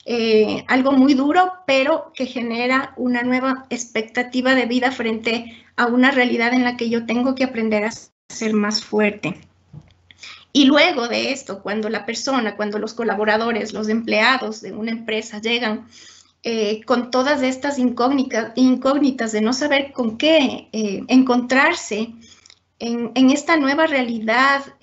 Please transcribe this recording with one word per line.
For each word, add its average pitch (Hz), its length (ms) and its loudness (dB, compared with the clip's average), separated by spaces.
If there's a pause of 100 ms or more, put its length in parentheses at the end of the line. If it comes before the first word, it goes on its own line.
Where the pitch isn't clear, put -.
eh, 220 600 2
algo 262 240 2
muy 269 240 6
duro, 339 380 2 (120)
pero 277 480 0
que 254 140 -6
genera 247 680 -4
una 247 280 -2
nueva 254 480 -2
expectativa 247 840 -2
de 247 140 2
vida 254 240 0
frente 226 720 -6 (120)
a 240 100 2
una 247 240 4
realidad 240 420 2
en 254 100 2
la 247 140 -2
que 233 140 -2
yo 233 160 -2
tengo 247 260 0
que 262 100 -2
aprender 220 420 -2
a 226 60 -4 (380)
ser 220 240 -4
más 214 300 0
fuerte. 214 580 -2 (1120)
Y 277 120 6
luego 285 420 4
de 226 240 -4
esto, 220 320 -10
cuando 214 260 -4
la 220 160 -6
persona, 233 500 -4
cuando 208 220 -4
los 214 160 -8
colaboradores, 214 800 -2
los 214 160 -6
empleados 226 720 0
de 190 120 -12
una 220 180 -6
empresa 220 500 -8
llegan, 226 460 -4 (560)
eh, 220 420 -2
con 247 240 0
todas 262 320 0
estas 262 380 -2
incógnitas, 247 760 0
incógnitas 254 760 2
de 214 100 0
no 220 120 2
saber 285 380 0
con 226 280 -4
qué, 294 520 2
eh, 214 360 -4
encontrarse 247 1040 2 (640)
en, 233 380 -6
en 262 140 6
esta 294 280 2
nueva 285 300 2
realidad, 254 760 0 (220)